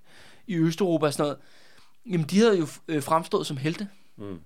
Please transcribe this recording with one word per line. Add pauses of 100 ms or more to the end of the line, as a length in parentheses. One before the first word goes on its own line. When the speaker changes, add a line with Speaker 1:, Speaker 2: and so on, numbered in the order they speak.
(480)
Speaker 1:
i
Østeuropa
og
sådan
noget, (680)
jamen,
de
havde
jo, (200)
øh,
fremstået
som
helte. (320)
Speaker 2:
Mm.